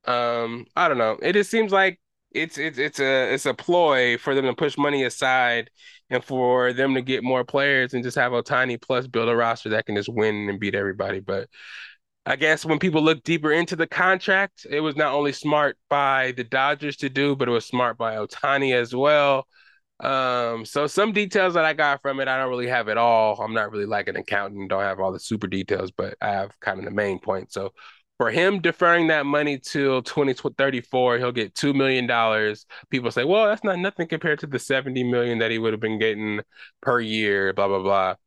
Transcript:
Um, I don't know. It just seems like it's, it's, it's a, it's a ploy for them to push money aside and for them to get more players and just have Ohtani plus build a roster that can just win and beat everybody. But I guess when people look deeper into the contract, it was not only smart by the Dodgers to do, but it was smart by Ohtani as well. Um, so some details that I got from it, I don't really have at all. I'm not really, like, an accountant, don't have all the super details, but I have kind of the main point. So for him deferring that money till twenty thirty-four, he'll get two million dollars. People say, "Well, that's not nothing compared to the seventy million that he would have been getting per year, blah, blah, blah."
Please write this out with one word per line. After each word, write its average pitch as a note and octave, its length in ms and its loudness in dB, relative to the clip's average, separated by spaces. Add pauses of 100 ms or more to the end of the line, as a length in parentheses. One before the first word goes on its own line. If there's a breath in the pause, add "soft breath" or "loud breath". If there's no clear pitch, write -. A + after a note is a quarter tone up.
Um, A#2+ 600 -2 (100)
I F3 120 4
don't C3+ 100 2
know. A2 240 2
It E3+ 120 0
just G3+ 180 2
seems A3 200 2
like F#3+ 280 2 (320)
it's, D#3+ 260 -6
it's, D3 200 -6
it's D3 220 -4
a, C3+ 340 2
it's C#3+ 120 -4
a C3 80 0
ploy C3+ 640 2
for C#3 160 -2
them C3+ 120 2
to B2 80 2
push D3 240 -2
money C#3+ 260 2
aside B2 680 0 (400 loud breath)
and B2+ 140 -2
for B2+ 480 2
them C3+ 240 0
to C3 60 0
get B2+ 240 -4
more B2+ 180 0
players C3+ 500 0
and B2 120 -4
just A#2+ 100 -6
have B2+ 160 2
Ohtani B2 500 -2
plus B2+ 240 -2
build A#2 220 0
a A#2+ 80 2
roster A#2 340 0
that G#2+ 160 0
can G#2 100 -4
just G#2 120 -2
win G#2+ 420 0
and G2 120 -6
beat G2+ 140 -2
everybody. G2 440 -4
But G2 300 -6 (760 loud breath)
I C#3 120 -2
guess D#3 280 0
when D#3 140 0
people D#3+ 220 2
look D#3+ 220 2
deeper D#3 280 0
into E3+ 240 0
the D#3+ 120 -2
contract, F#3+ 840 0
it C#3+ 100 -2
was D3+ 160 -2
not D3 180 0
only C#3+ 200 0
smart D3 440 0 (120)
by C3+ 480 2
the B2 80 -6
Dodgers C#3 520 0
to C#3 120 -4
do, C#3+ 260 2
but C3 140 0
it - 20 2
was A#2 140 0
smart B2 320 -2
by A2+ 180 -4
Ohtani C3+ 580 0
as A#2+ 220 0
well. C#3+ 500 4 (540 soft breath)
Um, B2 640 -2
so C#3+ 240 -2
some G#3 240 2
details F#3+ 440 0
that D#3+ 100 4
I D#3 80 2
got D3 280 0
from C3+ 200 -4
it, C3 80 0
I C3 80 0
don't C3 120 -2
really B2 180 -4
have A#2+ 200 0
at G#2+ 100 0
all. A2 440 4
I'm A2 120 -4
not G#2+ 180 -2
really, G2+ 160 -4
like, G#2 200 -2
an F#2+ 80 -6
accountant, G2+ 540 -6
don't G2 140 0
have G2 180 -2
all F#2+ 100 0
the F#2 80 -10
super G#2+ 280 -4
details, F#2+ 440 -4
but - 300 -6
I G#2+ 80 -2
have G2+ 320 -4
kind F#2+ 180 -4
of F#2 60 -10
the - 60 -8
main G2+ 280 -2
point. F#2+ 320 -4
So G2 220 -6 (440 loud breath)
for A#2 140 0
him F3+ 300 2
deferring E3+ 460 4
that D3+ 200 2
money D3 320 0
till C3+ 420 0
twenty C#3 320 0
thirty-four, B2+ 840 0
he'll B2 120 0
get A2 220 -4
two C#3+ 180 0
million C3 360 2
dollars. A2 580 0 (240 loud breath)
People A#2+ 220 -2
say, B2 120 -2
"Well, G3+ 220 4
that's G#3+ 180 0
not F#3+ 140 0
nothing F3+ 300 -4
compared D#3 320 -2
to D3+ 80 -10
the C3+ 100 -6
seventy C3 460 -2
million A#2+ 340 0
that A2+ 140 0
he A2+ 80 -2
would A2 120 0
have G#2+ 80 -4
been A2 200 -2
getting G#2+ 420 -2 (400 loud breath)
per A#2+ 180 0
year, G#2 540 0
blah, G2+ 140 0
blah, G2 160 -2
blah." F#2+ 320 2 (120)